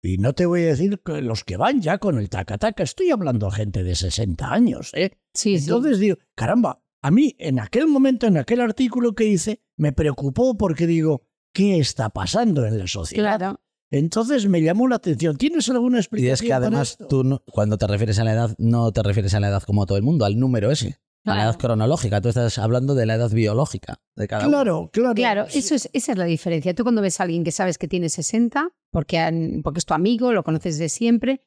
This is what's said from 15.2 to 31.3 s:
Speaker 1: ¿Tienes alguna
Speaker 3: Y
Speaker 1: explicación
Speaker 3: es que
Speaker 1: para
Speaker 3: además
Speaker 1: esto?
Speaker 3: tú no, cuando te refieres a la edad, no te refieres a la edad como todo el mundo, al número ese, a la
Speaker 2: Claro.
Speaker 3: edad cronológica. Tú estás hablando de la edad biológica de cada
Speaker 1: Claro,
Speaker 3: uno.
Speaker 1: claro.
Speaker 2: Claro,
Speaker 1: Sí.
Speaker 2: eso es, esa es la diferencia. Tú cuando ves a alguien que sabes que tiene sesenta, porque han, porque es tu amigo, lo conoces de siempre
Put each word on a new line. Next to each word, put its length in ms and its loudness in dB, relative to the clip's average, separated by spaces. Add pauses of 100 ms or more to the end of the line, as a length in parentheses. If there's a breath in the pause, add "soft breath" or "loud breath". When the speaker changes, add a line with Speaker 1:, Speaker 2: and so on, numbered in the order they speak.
Speaker 1:
¿Tienes 340 0
alguna 280 2
Speaker 3:
Y 20 2
Speaker 1:
explicación 340 0
Speaker 3:
es 80 -4
que 60 -2
Speaker 1:
para 80 2 (100)
Speaker 3:
además 260 0
Speaker 1:
esto? 140 -20
Speaker 3:
tú 180 2
no, 180 0 (100)
cuando 260 0
te 80 -2
refieres 320 0
a 60 2
la 80 2
edad, 260 0
no 340 2
te 100 0
refieres 320 0
a 60 0
la 80 0
edad 140 0
como 240 0
todo 100 0
el 60 2
mundo, 220 2
al 160 2
número 320 2
ese, 160 -2 (360)
a 60 -2
la 40 0
Speaker 2:
Claro. 160 2
Speaker 3:
edad 80 -2
cronológica. 600 0
Tú 80 0
estás 300 0
hablando 380 0
de 100 2
la 80 0
edad 160 0
biológica 680 0 (160)
de 100 -4
cada 220 -2
Speaker 1:
Claro, 320 2
Speaker 3:
uno. 100 -10
Speaker 1:
claro. 240 2
Speaker 2:
Claro, 340 0
Speaker 1:
Sí. 120 -2
Speaker 2:
eso 160 0
es, 160 -2
esa 200 -2
es 60 -2
la 60 0
diferencia. 500 0
Tú 80 -2
cuando 180 2
ves 200 -2
a 40 2
alguien 200 -2
que 80 -2
sabes 260 -2
que 80 -6
tiene 220 -2
sesenta, 640 -2 (180)
porque 300 -2
han, 420 -2
porque 160 -4
es 80 -6
tu 80 0
amigo, 380 2
lo 100 0
conoces 360 -2
de 100 -4
siempre 580 0